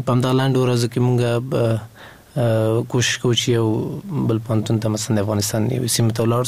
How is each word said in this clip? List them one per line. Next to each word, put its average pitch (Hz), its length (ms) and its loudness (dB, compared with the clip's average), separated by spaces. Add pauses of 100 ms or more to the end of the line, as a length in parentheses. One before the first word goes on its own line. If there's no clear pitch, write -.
په 127 100 0
همدغه 127 200 2
لنډو 135 340 2
ورځو 120 260 2
کې - 60 -4
موږ 123 200 2 (320)
به، 113 300 0 (520)
آه، 113 560 2
کوشش - 300 0
کوو 120 160 0
چې - 140 -2
یو 117 520 0 (280)
بل 113 160 0
پوهنتون 110 360 0
ته، 113 80 -2
مثلاً 107 280 -2
د 104 40 2
افغانستان 107 500 0
یوې 123 240 -2
سیمې 113 220 2
ته 117 80 0
ولاړ 117 240 2